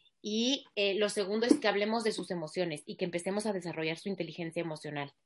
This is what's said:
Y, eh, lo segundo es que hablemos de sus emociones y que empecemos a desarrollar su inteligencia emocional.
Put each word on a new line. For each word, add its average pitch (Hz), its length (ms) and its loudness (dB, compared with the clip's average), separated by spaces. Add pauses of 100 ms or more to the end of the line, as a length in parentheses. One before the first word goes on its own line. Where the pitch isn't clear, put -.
(200)
Y, 175 540 0
eh, 202 200 4
lo 208 160 4
segundo 214 360 0
es 277 140 8
que 214 80 2
hablemos 214 340 2
de 220 100 2
sus 185 180 -4
emociones 170 560 -2
y - 100 -8
que 185 80 -2
empecemos 190 420 -2
a 214 60 2
desarrollar 165 460 -2
su - 100 -6
inteligencia 170 520 -4
emocional. 151 520 -4 (140)